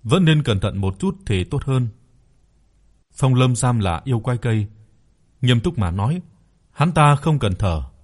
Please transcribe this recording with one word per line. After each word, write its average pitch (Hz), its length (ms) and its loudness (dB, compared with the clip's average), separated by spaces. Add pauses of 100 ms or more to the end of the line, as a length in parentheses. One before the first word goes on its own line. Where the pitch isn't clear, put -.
Vẫn 165 220 2
nên 156 180 4
cẩn 101 180 0
thận 95 180 -4
một 95 200 -4
chút 196 180 -4 (100)
thì 92 180 -2
tốt - 200 -6
hơn. 127 240 -2 (1300)
Phong 131 180 2
Lâm 127 220 2
Giam 123 220 0
là 90 260 -2
yêu 123 160 -2
quái 120 180 -4
cây, 110 280 -2 (760)
nghiêm 123 200 4
túc 175 180 -4
mà 98 120 -2
nói, 113 320 -4 (480)
hắn 165 220 0
ta 147 240 6
không 151 220 0
cần 101 200 0
thở 82 240 0 (220)